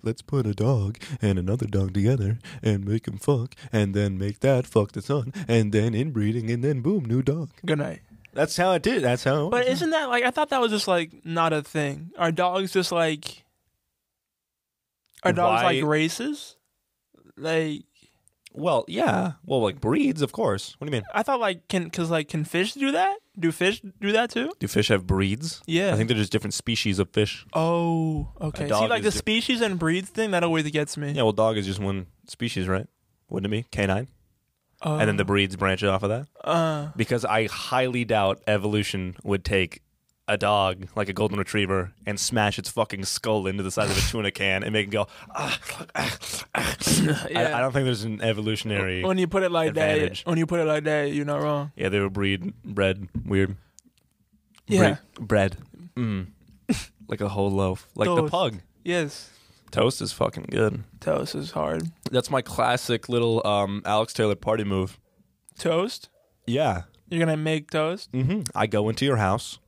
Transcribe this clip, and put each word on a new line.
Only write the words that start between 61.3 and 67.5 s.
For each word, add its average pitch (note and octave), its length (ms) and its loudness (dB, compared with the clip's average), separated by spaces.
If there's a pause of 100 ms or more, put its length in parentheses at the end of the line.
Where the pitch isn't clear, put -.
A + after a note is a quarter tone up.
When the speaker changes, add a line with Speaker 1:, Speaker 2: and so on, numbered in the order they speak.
Speaker 2:
is D3 180 -8
hard. E3 380 -4 (220)
Speaker 1:
That's B2 180 0
my C3+ 140 0
classic A#2+ 680 -2
little, A#2 380 2
um, G2+ 360 0
Alex G#2+ 300 0
Taylor G#2+ 220 2
party A2 280 -2
move. F#2+ 360 -2 (580)
Speaker 2:
Toast? E3+ 520 -2 (360)
Speaker 1:
Yeah. A#2 380 0 (260)
Speaker 2:
You're E3 160 -2
gonna D#3+ 120 2
make D#3 340 -2